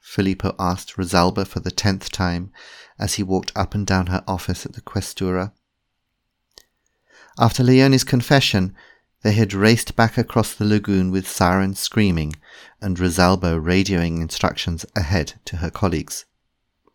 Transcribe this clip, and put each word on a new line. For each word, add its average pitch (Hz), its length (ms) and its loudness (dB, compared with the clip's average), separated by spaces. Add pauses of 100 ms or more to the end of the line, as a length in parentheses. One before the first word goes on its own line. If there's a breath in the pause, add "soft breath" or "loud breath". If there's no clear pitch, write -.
Filippo 98 580 -4
asked 90 380 -6
Rosalba 92 500 0
for - 140 -10
the 90 100 -8
tenth - 400 -2
time 90 400 -4 (480 loud breath)
as 104 140 -4
he 104 100 -4
walked 92 320 -2
up 98 180 -4
and 101 140 -4
down 92 200 0
her 92 200 -4
office 92 380 -6
at - 80 -12
the - 80 -18
Questura. 92 720 -4 (1900 soft breath)
After 117 240 2
Leone's 131 400 6
confession, 120 720 2 (460 soft breath)
they 107 100 2
had 101 220 2
raced 107 420 2
back 113 220 2
across 117 360 0
the 107 120 -2
lagoon 101 460 2
with 92 180 -2
sirens 95 500 0
screaming 85 560 0 (460 loud breath)
and 92 180 -4
Rosalba 90 580 4
radioing 85 640 0
instructions - 640 -4 (100)
ahead 76 500 -2
to - 120 -10
her 80 120 -4
colleagues. 82 560 -4 (680)